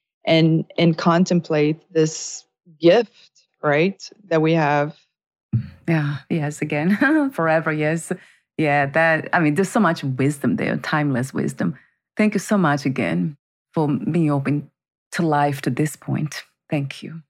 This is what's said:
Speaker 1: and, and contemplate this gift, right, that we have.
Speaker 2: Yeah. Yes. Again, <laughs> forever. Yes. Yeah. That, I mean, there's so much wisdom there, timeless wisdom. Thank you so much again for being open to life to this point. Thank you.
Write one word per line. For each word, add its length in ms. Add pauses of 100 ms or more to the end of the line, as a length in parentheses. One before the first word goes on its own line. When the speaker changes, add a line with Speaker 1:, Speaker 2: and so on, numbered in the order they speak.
(260)
Speaker 1:
and, 380 (140)
and 180
contemplate 880 (100)
this 520 (360)
gift, 520 (320)
right, 440 (220)
that 140
we 100
have. 420 (920)
Speaker 2:
Yeah. 300 (120)
Yes. 320
Again, 680
<laughs> 20
forever. 400
Yes. 380 (460)
Yeah. 300
That, 460
I 60
mean, 140
there's 160
so 100
much 240
wisdom 520
there, 220
timeless 540
wisdom. 460 (380)
Thank 180
you 60
so 180
much 280
again 520 (340)
for 160
being 440
open 400 (400)
to 100
life 400
to 80
this 260
point. 480 (240)
Thank 360
you. 260